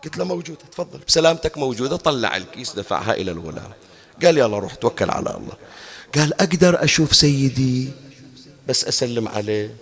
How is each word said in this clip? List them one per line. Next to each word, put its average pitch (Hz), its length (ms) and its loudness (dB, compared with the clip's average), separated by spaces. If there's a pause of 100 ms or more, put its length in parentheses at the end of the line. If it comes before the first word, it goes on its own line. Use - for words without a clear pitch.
قلت 151 120 -14
له: 160 80 -4
"موجودة، 175 360 -8 (120)
تفضل، - 260 -12 (100)
بسلامتك 165 500 2
موجودة." 131 380 -2
طلع 127 400 0
الكيس 92 360 -10
دفعها 101 400 -4
إلى 95 180 -2
الغلام، 80 420 -10 (520)
قال: 170 140 6
"يلا 107 200 2
روح 95 160 -8
توكل 110 360 -2
على - 200 -2
الله." - 240 -12 (600)
قال: 147 260 2
"أقدر 175 440 4
أشوف 151 300 2
سيدي 131 760 2 (800)
بس 127 160 -2
أسلم 120 440 -2
عليه؟" 107 540 -4